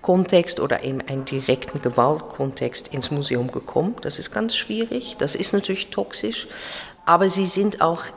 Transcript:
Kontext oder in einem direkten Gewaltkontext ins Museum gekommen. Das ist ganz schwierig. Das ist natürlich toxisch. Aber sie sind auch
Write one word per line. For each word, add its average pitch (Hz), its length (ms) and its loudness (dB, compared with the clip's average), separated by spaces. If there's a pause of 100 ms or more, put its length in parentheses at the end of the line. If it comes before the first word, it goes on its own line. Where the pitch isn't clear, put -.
Kontext 180 600 4
oder 135 180 0
in 135 300 -4
einem 135 160 -4
direkten 135 560 -2
Gewaltkontext 135 1040 0
ins 139 240 -4
Museum 127 400 0
gekommen. 185 480 0
Das - 180 -4
ist - 140 -8
ganz 226 240 -2
schwierig. 226 640 -4
Das - 180 0
ist - 160 0
natürlich 196 380 0
toxisch. - 580 -4 (580)
Aber 170 240 8
sie 190 160 2
sind 196 360 2
auch 165 220 2 (140)